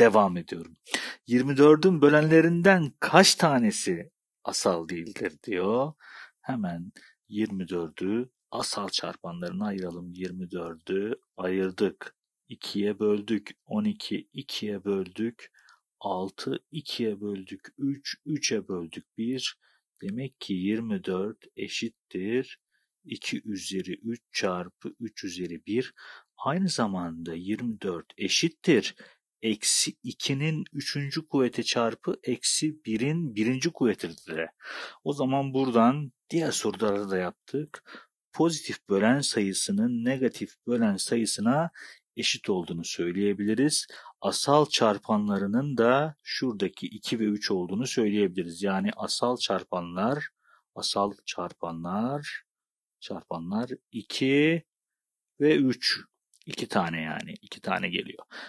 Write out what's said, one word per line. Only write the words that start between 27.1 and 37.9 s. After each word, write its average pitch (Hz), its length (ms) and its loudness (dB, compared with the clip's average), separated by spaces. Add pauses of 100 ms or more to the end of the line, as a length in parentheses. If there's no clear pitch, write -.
yirmi 104 480 -6
dört 87 240 -6 (120)
eşittir - 800 2 (460)
eksi - 600 0
ikinin 147 600 -2 (100)
üçüncü 143 540 -4
kuvveti 123 360 2
çarpı 117 600 -2
eksi - 600 -2
birin 127 500 0
birinci 127 360 0
kuvvetidir 90 640 -2
de. 80 160 -4 (520)
O 147 100 -2
zaman 139 400 0
buradan 131 580 4 (180)
diğer 156 220 0
sorularda 101 580 0
da 95 80 0
yaptık. - 680 -6 (500)